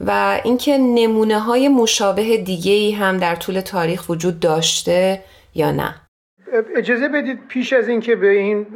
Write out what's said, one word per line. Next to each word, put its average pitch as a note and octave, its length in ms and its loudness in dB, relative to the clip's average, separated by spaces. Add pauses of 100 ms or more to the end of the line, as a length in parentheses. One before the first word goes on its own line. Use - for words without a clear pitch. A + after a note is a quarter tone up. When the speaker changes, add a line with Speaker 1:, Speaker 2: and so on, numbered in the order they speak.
Speaker 1:
و - 380 0
اینکه C4 340 2
نمونه‌های A3+ 920 2
مشابه A3 680 2
دیگه‌ای G3 560 0
هم F#3+ 240 0
در F3 180 0
طول F#3 260 -4
تاریخ F3+ 500 -4
وجود E3+ 300 -4
داشته F3 800 0 (340)
یا D3 180 0
نه؟ - 220 -4 (840)
Speaker 2:
اجازه A#3+ 320 0
بدید C4+ 300 -4 (100)
پیش B3+ 240 -4
از A#3 160 2
اینکه A#3 280 0
به G3 120 2
این G#3 360 2 (120)